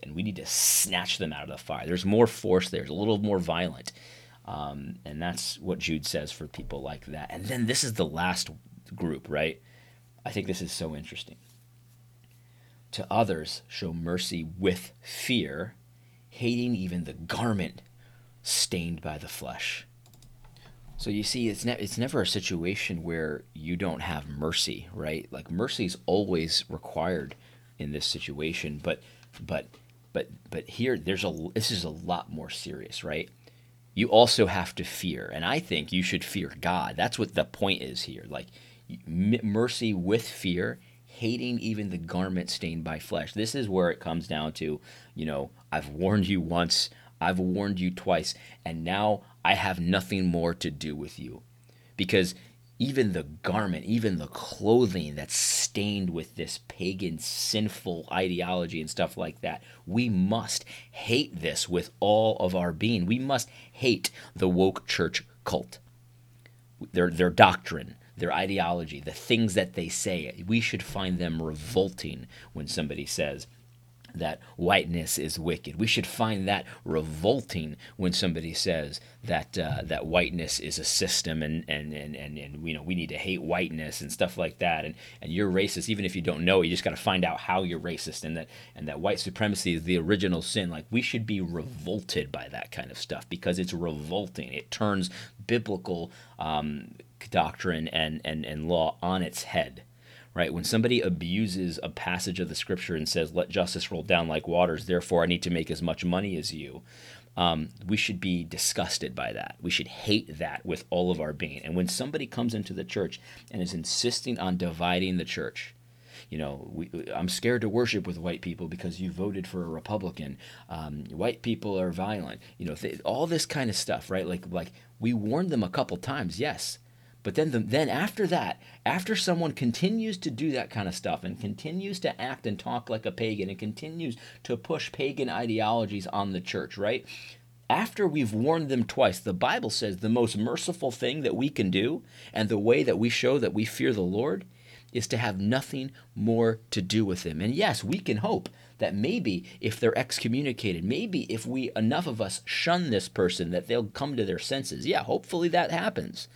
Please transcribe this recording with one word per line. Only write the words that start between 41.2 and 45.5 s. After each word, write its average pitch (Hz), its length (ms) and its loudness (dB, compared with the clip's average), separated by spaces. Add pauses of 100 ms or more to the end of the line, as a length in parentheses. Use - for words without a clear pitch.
even 107 300 -4
the 90 80 -4
garment 90 520 -2
stained 82 340 -4
by 78 140 -4
flesh. 78 360 -4
This 110 200 -2
is 131 140 -2
where 92 240 4
it - 80 -4
comes 82 280 -4
down 78 260 -2
to, 76 260 -4 (340)
you 78 120 -6
know, 71 260 -4 (200)